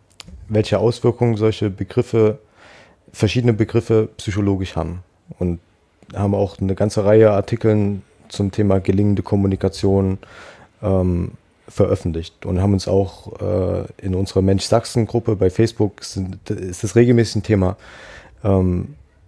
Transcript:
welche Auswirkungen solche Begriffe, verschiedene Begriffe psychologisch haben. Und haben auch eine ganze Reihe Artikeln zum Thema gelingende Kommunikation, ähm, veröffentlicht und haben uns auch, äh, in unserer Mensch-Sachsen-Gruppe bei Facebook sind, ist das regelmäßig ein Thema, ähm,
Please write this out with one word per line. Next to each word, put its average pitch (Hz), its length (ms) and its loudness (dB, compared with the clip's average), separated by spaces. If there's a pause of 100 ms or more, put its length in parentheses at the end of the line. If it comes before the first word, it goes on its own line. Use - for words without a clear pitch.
(480)
welche 107 320 0
Auswirkungen 117 580 0
solche 107 320 0
Begriffe, 107 720 0 (720)
verschiedene 117 420 2
Begriffe 110 640 0
psychologisch 98 580 -2
haben. 82 280 -6 (360)
Und 85 200 -2 (540)
haben 101 220 0
auch 101 240 -2
eine 95 160 -2
ganze 104 300 -2
Reihe 110 260 6
Artikeln 101 720 0 (260)
zum 98 220 -2
Thema 98 280 2
gelingende 98 440 0
Kommunikation, 98 960 0 (640)
ähm, 92 500 0 (360)
veröffentlicht 92 800 -4
und 92 160 -2
haben 101 120 2
uns 92 140 -2
auch, 98 540 -2
äh, 92 440 -2 (120)
in 92 180 -4
unserer 95 260 0
Mensch-Sachsen-Gruppe 107 920 0
bei 95 140 2
Facebook - 540 -2
sind, - 460 -10
ist 92 340 -8
das 107 120 -2
regelmäßig 120 420 4
ein 104 60 -4
Thema, 95 340 0 (680)
ähm, 92 520 0 (320)